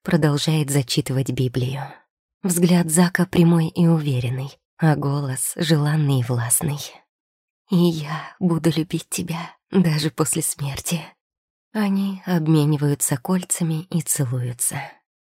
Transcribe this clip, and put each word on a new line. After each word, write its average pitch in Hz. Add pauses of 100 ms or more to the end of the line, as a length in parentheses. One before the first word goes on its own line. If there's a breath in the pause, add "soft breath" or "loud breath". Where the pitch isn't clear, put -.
продолжает 151
зачитывать 135
Библию. 131 (580)
Взгляд 175
Зака 175
прямой 170
и 175
уверенный, 135 (200)
а 156
голос 139
желанный 147
и -
властный. 123 (920)
«И 185
я 156
буду 165
любить 160
тебя 170 (160)
даже 160
после 156
смерти». 143 (720)
Они 196
обмениваются 151
кольцами 175
и 165
целуются. 123 (560)